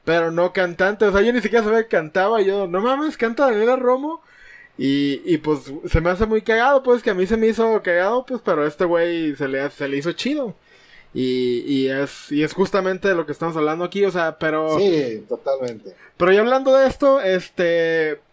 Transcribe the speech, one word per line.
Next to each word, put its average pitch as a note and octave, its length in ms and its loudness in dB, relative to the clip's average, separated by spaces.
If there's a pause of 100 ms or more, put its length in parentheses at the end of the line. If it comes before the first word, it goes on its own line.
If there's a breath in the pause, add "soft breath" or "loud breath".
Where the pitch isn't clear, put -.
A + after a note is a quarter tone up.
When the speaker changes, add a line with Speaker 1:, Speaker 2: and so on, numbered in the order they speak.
Speaker 1:
pero E3 280 2
no F3 200 0
cantante. F#3+ 540 0
O G3+ 60 4
sea, G3 100 4
yo A3+ 100 4
ni B3 100 0
siquiera G#3+ 220 2
sabía A3 200 2
que A3 60 -16
cantaba, G3 520 0
y G3 40 0
yo, G3 220 0
"No F3+ 140 -2
mames, C4+ 360 -2
canta A#3 340 0
Daniela A3+ 240 2
Romo". C4 460 -2 (560 loud breath)
Y, C#3 480 0
y, F3 140 2
pues, C#3+ 320 -4 (160)
se E3 140 2
me E3+ 80 0
hace F#3 160 0
muy A3 160 0
cagado, B3 420 2
pues, B3 200 2
que B3 80 -2
a - 20 0
mí F#3 140 -2
se A3+ 100 0
me A3 100 2
hizo A3+ 360 0
cagado, F#3+ 420 0
pues, B3 180 -8
pero D#3 200 0
a D3+ 40 2
este D#3 180 -2
güey E3+ 500 0
se C#3 120 -4
le, C3+ 240 -4
se C#3+ 180 -8
le C#3 80 -2
hizo D#3+ 160 -4
chido. B3+ 420 -6 (580 soft breath)
Y, B2+ 540 -2
y C3+ 220 0
es, C#3 420 -6
y D3 120 0
es D3+ 100 -4
justamente F#3 560 -2
de F#3+ 60 2
lo E3 100 -2
que D3 80 -6
estamos E3 240 -6
hablando D#3 260 0
aquí, F#3+ 220 -2
o F#3+ 60 2
sea, E3 280 -2
pero D#3 400 0
Speaker 2:
Sí, C#3+ 480 0
totalmente. A#2+ 680 -6 (220 loud breath)
Speaker 1:
pero F3 140 2
ya G3 100 6
hablando C4 340 2
de C4+ 120 6
esto, C4+ 320 2
este, E3+ 1000 0 (140)